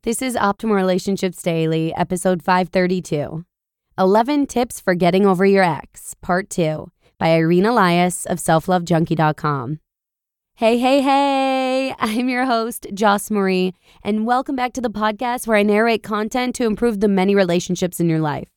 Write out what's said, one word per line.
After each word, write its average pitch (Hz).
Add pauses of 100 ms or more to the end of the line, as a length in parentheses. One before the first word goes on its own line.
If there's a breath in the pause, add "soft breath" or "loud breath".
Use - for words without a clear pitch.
This 226
is 254
Optimal 208
Relationships 185
Daily, 160
episode 180
five 185
thirty-two. 175 (540)
Eleven 226
Tips 247
for 185
Getting 180
Over 190
Your 196
Ex, -
Part 185
Two, 156 (260)
by 165
Irene 165
Elias 180
of 185
self 165
love 180
junkie 165
dot 156
com. 143 (760)
Hey, 226
hey, 262
hey, 269
I'm 240
your 254
host, 233
Joss 202
Marie, 185 (280 soft breath)
and 214
welcome 254
back 254
to 262
the 240
podcast 214
where 220
I 208
narrate 214
content 226
to 247
improve 214
the 214
many 196
relationships 180
in 170
your 160
life. 147